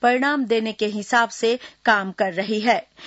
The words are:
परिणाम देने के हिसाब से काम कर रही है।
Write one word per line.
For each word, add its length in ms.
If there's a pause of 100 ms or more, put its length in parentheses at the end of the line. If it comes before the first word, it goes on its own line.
परिणाम 440
देने 280
के 140
हिसाब 420
से 300 (260)
काम 260
कर 220
रही 260
है। 280 (200)